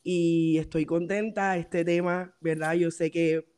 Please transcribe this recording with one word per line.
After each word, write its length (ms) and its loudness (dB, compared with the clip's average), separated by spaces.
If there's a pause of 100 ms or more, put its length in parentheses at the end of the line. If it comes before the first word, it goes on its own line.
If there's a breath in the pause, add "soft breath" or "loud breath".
Y 540 2
estoy 280 -2
contenta. 720 -2
Este 280 -2
tema, 560 -2
¿verdad? 320 -2
Yo 180 2
sé 180 -2
que 380 0 (100)